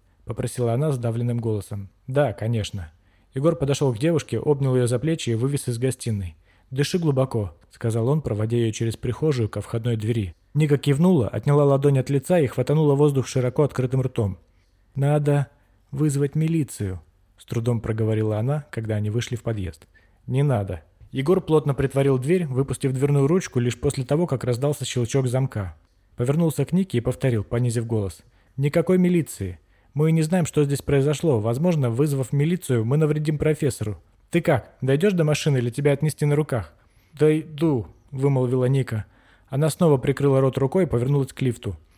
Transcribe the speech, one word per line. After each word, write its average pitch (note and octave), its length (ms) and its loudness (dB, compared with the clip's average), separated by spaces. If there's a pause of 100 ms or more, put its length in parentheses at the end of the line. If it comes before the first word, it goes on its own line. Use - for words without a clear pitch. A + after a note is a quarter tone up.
(240)
попросила A#2+ 480 -4
она D3+ 180 0
сдавленным A#2+ 480 -2
голосом. G#2 520 -6 (180)
«Да, C3 240 0
конечно». G#2 580 -4 (440)
Егор D3+ 200 2
подошел C#3 400 0
к G#2+ 40 -8
девушке, C#3+ 420 0
обнял C3+ 340 0
ее B2 140 2
за B2 100 0
плечи D#3 320 -2
и A2+ 40 0
вывез C3+ 340 -2
из A#2 100 -2
гостиной. G#2+ 580 -4 (360)
«Дыши C#3+ 260 -2
глубоко», C3 560 0 (160)
сказал A2+ 380 -2
он, D3+ 120 0
проводя A2+ 360 -2
ее A2+ 160 0
через A2+ 240 -4
прихожую B2+ 520 -2
ко G#2+ 120 -8
входной A#2 360 -4
двери. G#2+ 380 -4 (200)
Ника D3 220 2
кивнула, C#3+ 520 2
отняла C#3+ 360 2
ладонь C#3 360 4
от C#3 100 -2
лица D#3+ 300 2
и C3 80 2
хватанула C#3+ 480 2
воздух C#3 320 2
широко B2+ 340 0
открытым C3 400 0
ртом. G#2 360 -2 (560)
«Надо C#3+ 520 2 (440)
вызвать C#3+ 440 0
милицию», D3+ 680 -2 (380)
с - 80 -20
трудом A#2 340 0
проговорила A2 580 0
она, C#3+ 320 -2
когда A2 260 -4
они G#2 120 -2
вышли A#2 280 -4
в - 60 -8
подъезд. G2+ 440 -6 (400)
«Не B2+ 160 0
надо». G2+ 400 -2 (280)
Егор D#3+ 300 0
плотно D3 340 2
притворил C3+ 440 2
дверь, E3 280 0
выпустив C3 460 -2
дверную C#3 340 2
ручку E3+ 320 0
лишь A#2+ 200 0
после C#3 260 -2
того, E3 220 0
как B2+ 180 -4
раздался B2+ 400 -2
щелчок B2+ 420 0
замка. A#2 500 -2 (400)
Повернулся C#3+ 480 0
к - 80 -8
Нике F3+ 260 0
и - 20 -2
повторил, A#2+ 420 0
понизив A#2+ 440 -2
голос: G#2 360 -4 (340)
«Никакой E3 420 2
милиции. E3+ 600 0 (360)
Мы D#3 180 2
не D#3+ 100 4
знаем, D#3+ 240 0
что D3+ 180 0
здесь C#3 180 -2
произошло. C#3 580 2
Возможно, C3 500 0
вызвав C3+ 420 0
милицию, C#3+ 520 0
мы C3 120 0
навредим D3+ 400 0
профессору. C#3 640 -2 (320)
Ты E3+ 100 2
как, D3 400 0
дойдешь D3+ 320 2
до E3+ 120 2
машины D3 340 2
или A#2+ 120 0
тебя C#3+ 220 0
отнести D3+ 320 -2
на D3 120 2
руках?» C3 380 -4 (440)
«Дойду», D3+ 720 2 (220)
вымолвила C3 560 0
Ника. B2+ 400 0 (420)
Она D3+ 200 0
снова D3+ 280 4
прикрыла C3+ 440 2
рот C3 180 2
рукой C#3 260 0
и - 20 0
повернулась C3+ 460 0
к - 100 -6
лифту. A2+ 340 -4 (220)